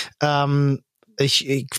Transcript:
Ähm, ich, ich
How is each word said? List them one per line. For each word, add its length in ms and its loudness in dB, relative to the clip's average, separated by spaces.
Ähm, 640 2
ich, 280 0
ich 200 -2